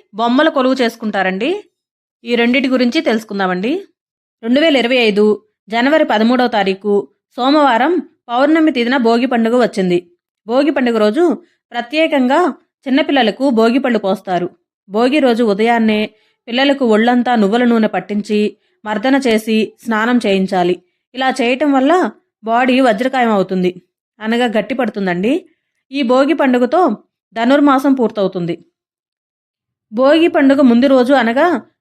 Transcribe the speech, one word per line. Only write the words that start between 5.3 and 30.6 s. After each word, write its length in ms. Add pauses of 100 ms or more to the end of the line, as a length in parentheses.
జనవరి 380
పదమూడవ 440
తారీఖు 440 (440)
సోమవారం 560 (360)
పౌర్ణమి 480
తిథిన 280
భోగి 280
పండుగ 280
వచ్చింది. 380 (460)
భోగి 280
పండుగ 240
రోజు 280 (460)
ప్రత్యేకంగా 680 (460)
చిన్నపిల్లలకు 680
భోగి 320
పళ్ళు 160
పోస్తారు. 480 (400)
భోగి 320
రోజు 260
ఉదయాన్నే 520 (500)
పిల్లలకు 440
ఒళ్ళంతా 440
నువ్వుల 280
నూనె 240
పట్టించి 500 (460)
మర్దన 320
చేసి 380 (240)
స్నానం 400
చేయించాలి. 560 (400)
ఇలా 160
చేయటం 420
వల్ల 200 (500)
బాడీ 380
వజ్రకాయం 500
అవుతుంది, 400 (500)
అనగా 340
గట్టి 200
పడుతుందండి. 580 (580)
ఈ 120
భోగి 320
పండుగతో 460 (560)
ధనుర్మాసం 580
పూర్తవుతుంది. 600 (1400)
భోగి 420
పండుగ 280